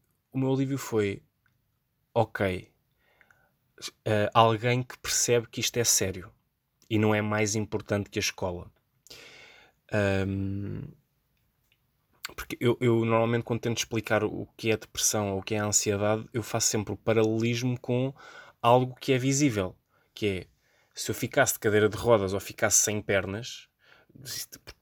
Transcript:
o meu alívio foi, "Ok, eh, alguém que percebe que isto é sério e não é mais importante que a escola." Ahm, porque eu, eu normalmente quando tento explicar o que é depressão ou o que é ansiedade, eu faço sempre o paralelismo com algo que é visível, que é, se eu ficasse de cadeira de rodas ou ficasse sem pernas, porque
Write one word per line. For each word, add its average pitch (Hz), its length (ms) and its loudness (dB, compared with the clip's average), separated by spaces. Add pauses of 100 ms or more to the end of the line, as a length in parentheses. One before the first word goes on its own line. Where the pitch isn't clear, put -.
(320)
o 135 80 -4
meu 131 140 0
alívio 135 240 -2
foi, 104 440 -2 (920)
"Ok, 98 580 -2 (1300)
eh, 107 280 0
alguém 117 480 4
que - 180 -12
percebe - 500 0
que - 100 -10
isto - 160 -4
é 120 80 0
sério 95 480 0 (580)
e 110 80 2
não 107 160 4
é 104 80 2
mais 107 340 0
importante 104 540 -4
que - 100 -6
a - 20 -2
escola." 90 500 -6 (1200)
Ahm, 98 880 -2 (1500)
porque - 240 -10
eu, 120 220 2
eu 113 240 4
normalmente 117 380 2
quando 117 180 -4
tento 117 160 -2
explicar 107 460 0
o 107 240 -4 (100)
que 113 140 0
é 110 60 2
depressão - 560 -2
ou 95 60 -2
o 92 40 -6
que 110 120 -4
é 107 40 0
ansiedade, 104 720 0
eu 113 80 -4
faço - 280 -2
sempre 104 240 -2
o 95 40 -6
paralelismo 113 840 0
com 127 340 -2 (480)
algo 127 340 4
que - 180 -2
é 131 40 4
visível, 127 580 0 (380)
que 107 140 -4
é, 92 200 -4 (460)
se - 180 -8
eu 107 40 -4
ficasse 127 380 2
de - 60 -8
cadeira 107 280 4
de 101 100 -2
rodas 98 360 4
ou 98 60 -4
ficasse - 400 0
sem 107 200 0
pernas, 98 720 -4 (420)
porque - 720 -14